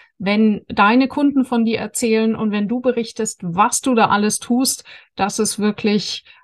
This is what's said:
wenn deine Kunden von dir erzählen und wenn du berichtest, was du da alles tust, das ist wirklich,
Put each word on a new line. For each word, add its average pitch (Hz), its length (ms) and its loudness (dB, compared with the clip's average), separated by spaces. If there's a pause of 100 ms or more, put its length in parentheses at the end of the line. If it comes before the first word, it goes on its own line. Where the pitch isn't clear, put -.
(180)
wenn 208 500 2
deine 240 400 4
Kunden 285 380 0
von 233 180 0
dir 226 140 -2
erzählen 220 580 0
und 214 140 -2
wenn 208 180 -2
du 247 120 -2
berichtest, 233 640 -4
was 190 380 0
du 262 140 0
da 220 140 4
alles 208 300 0
tust, - 460 -2 (320)
das 202 220 -4
ist 214 200 -2
wirklich, 208 680 -2 (180)